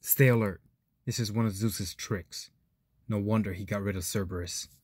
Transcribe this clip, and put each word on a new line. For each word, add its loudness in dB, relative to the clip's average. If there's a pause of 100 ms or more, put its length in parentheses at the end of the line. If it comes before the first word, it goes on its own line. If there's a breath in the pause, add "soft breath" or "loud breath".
Stay 4
alert. 4 (440)
This -4
is -2
one 2
of 2
Zeus's -2
tricks. -8 (580)
No -2
wonder 2
he -8
got -4
rid -2
of -4
Cerberus. -4 (160)